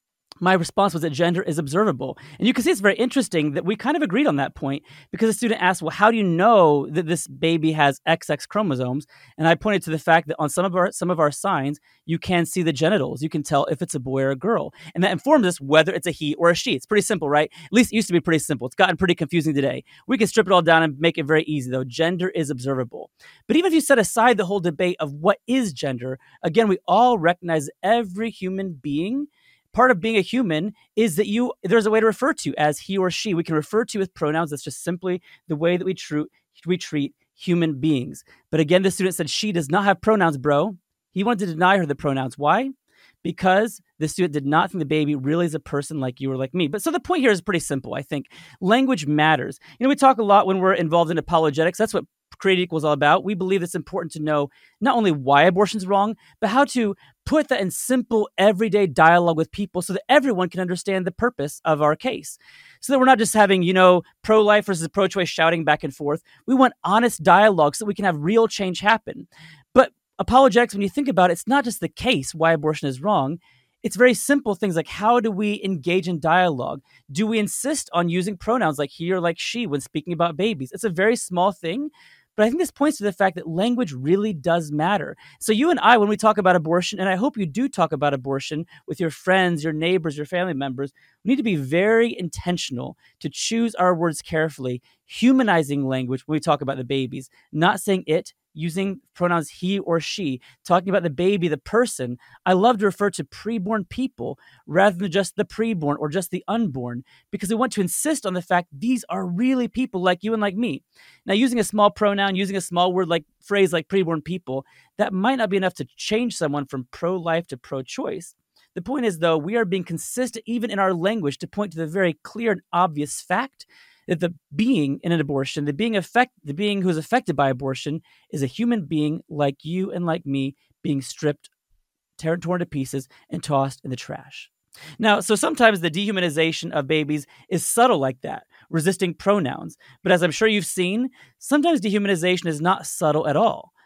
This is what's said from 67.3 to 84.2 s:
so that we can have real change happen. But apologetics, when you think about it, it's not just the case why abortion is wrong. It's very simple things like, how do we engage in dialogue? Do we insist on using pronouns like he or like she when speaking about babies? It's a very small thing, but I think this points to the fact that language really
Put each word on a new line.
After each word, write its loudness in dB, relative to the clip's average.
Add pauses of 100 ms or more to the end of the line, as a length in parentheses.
so -8
that -4
we -4
can -6
have 0
real 2
change -4
happen. -2 (460)
But 4 (240)
apologetics, 4
when -4
you -2
think -4
about 4
it, 2
it's -6
not 2
just -6
the -4
case -2
why 2
abortion 0
is -8
wrong. 0 (460)
It's -6
very 6
simple 0
things -2
like, -2
how 2
do 0
we -2
engage -2
in -4
dialogue? 0 (300)
Do -2
we 0
insist -4
on 0
using -2
pronouns -2
like -2
he -6
or -2
like -2
she -6
when -4
speaking -8
about -2
babies? -4
It's -12
a -2
very 2
small -2
thing, -6 (460)
but 2
I 4
think -4
this -2
points 0
to -10
the -2
fact 0
that -10
language -2
really 0